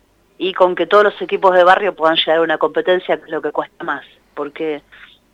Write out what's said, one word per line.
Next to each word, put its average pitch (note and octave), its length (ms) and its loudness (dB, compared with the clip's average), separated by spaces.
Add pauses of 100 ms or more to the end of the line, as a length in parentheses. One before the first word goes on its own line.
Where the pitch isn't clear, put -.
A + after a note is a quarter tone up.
(360)
y F#3 160 -6
con F3+ 220 2
que E3+ 120 -2
todos G#3 180 4
los G3+ 180 -2
equipos F#3 320 0
de F3+ 100 6
barrio F#3+ 300 2
puedan D#3+ 220 0
llegar E3 220 0
a E3 40 4
una D#3+ 160 -2
competencia, E3 580 -2
que - 80 -10
es - 60 -18
lo D#3 100 -6
que D3 120 -6
cuesta - 320 -8
más, D3 200 -8 (300)
porque D3 480 -8 (520)